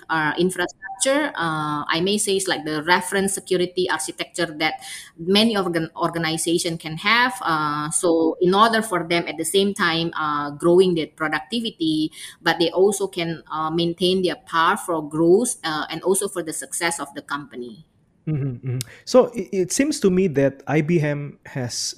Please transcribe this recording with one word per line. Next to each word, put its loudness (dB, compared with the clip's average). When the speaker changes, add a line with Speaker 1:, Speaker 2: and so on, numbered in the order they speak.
Speaker 1:
uh, 0
infrastructure. 0
Uh, -4
I 0
may 2
say 0
it's -2
like 0
the -4
reference 2
security -2
architecture -4
that 0
many 2
organ-, 0
organization -2
can -10
have. 2
Uh, -2
so 2
in 4
order 4
for -2
them 0
at -8
the -4
same 2
time, 0
uh, -2
growing 6
their -2
productivity, -4
but 0
they 4
also 2
can, -6
uh, -4
maintain 0
their 0
path 0
for -2
growth, 4
uh, -4
and -8
also 0
for -6
the -8
success -4
of -6
the -12
company. -10
Speaker 2:
Mm-hmm, -4
mm-hmm. -4
So 4
it, -6
it 0
seems 0
to 6
me 4
that 2
I 2
B 2
M -4
has, -6